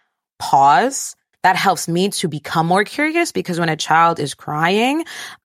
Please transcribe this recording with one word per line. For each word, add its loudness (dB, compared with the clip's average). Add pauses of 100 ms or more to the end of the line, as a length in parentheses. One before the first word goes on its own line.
(380)
pause. 2 (260)
That 2
helps 0
me 0
to -4
become -4
more 2
curious, -2
because -6
when 0
a 0
child 2
is -6
crying, -2 (400)